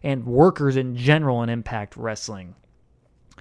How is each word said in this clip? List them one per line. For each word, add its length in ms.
and 200
workers 520
in 200
general 460
in 60
Impact 480
Wrestling. 580